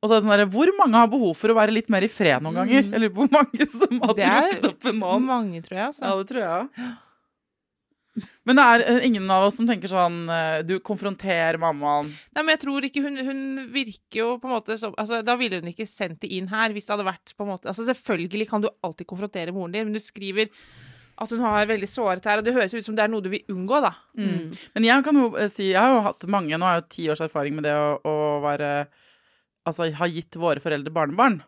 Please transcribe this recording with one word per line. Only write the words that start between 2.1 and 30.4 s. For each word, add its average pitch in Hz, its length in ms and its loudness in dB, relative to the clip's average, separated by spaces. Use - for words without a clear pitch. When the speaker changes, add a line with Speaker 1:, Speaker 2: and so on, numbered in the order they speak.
Speaker 1:
noen 160 100 -4
ganger? 208 300 4
Speaker 2:
Mm. 202 80 -4
Speaker 1:
Jeg 214 100 0
lurer 214 140 0
på 214 80 2
hvor 277 80 2
mange 285 380 4
som 240 320 0
hadde 220 140 2
Speaker 2:
Det 196 100 0
er 254 260 4
Speaker 1:
rukket 294 180 -2
opp - 160 -10
en 220 160 -2
hånd. 202 240 0
Speaker 2:
mange, 220 380 -4
tror 190 140 -10
jeg, 214 100 -2
altså. 294 140 -10
Speaker 1:
Ja, 196 200 -2
det 196 80 -8
tror 247 160 -4
jeg. 180 240 -4
Men 254 80 4
det 285 80 8
er, 240 240 8
eh, 240 200 4
ingen 196 220 0
av 190 200 4
oss 202 80 -6
som 233 100 0
tenker 196 240 -2
sånn, 170 400 0
eh, 160 320 -2
du 180 160 -2
konfronterer 185 800 -2
mammaen. 147 540 0
Speaker 2:
Nei, 302 100 -2
men 320 120 0
jeg 311 60 -4
tror 277 260 -2
ikke 277 160 -4
hun, 285 140 -6
hun 269 560 -6
virker 247 480 -8
jo 226 60 0
på 262 80 -14
en 262 80 -4
måte 220 240 -6
som, 214 180 -8
altså, 226 280 -4
da 240 100 2
ville 220 240 -4
hun 170 80 -10
ikke 202 200 -10
sendt 170 340 -8
det - 100 -10
inn 185 160 -6
her 220 240 -2
hvis 208 160 -10
det 208 80 -2
hadde 196 140 -2
vært - 260 -12
på - 80 -10
en 202 80 -6
måte, 185 160 -10
altså, 196 220 -8
selvfølgelig 208 580 -4
kan 214 140 -2
du 208 80 -2
alltid 170 240 -10
konfrontere 185 440 -8
moren 180 220 -8
din, 214 160 -4
men 214 40 -4
du 214 60 -4
skriver 202 480 -4
at 220 120 -8
hun 233 140 -4
har 214 240 2
veldig 208 240 -2
såret 185 320 -2
her, 208 160 2
og 214 60 -4
det 240 100 0
høres 208 180 0
ut 226 120 -8
som 220 100 -6
det 214 80 2
er 214 80 2
noe 220 100 -4
du 185 80 -6
vil 208 200 -6
unngå, 202 340 0
da. - 80 2
Speaker 1:
Mm. 214 120 -2
Speaker 3:
Mm. 170 280 -6
Speaker 1:
Men 220 80 2
jeg 247 200 6
kan 294 120 2
jo, 247 200 4
eh, 214 160 0
si, 190 220 -2
jeg 185 80 4
har 254 160 6
jo 214 100 2
hatt - 200 -8
mange, 180 280 0
nå 165 80 -2
har 175 160 2
jeg 165 60 -10
jo - 100 -20
ti 165 160 -4
års 151 160 -2
erfaring 147 280 -4
med 156 120 -6
det 147 80 0
å, 147 240 0
å 151 160 -2
være, 143 420 -2
altså, 165 240 -4
ha 151 160 -4
gitt 165 320 -8
våre 156 240 0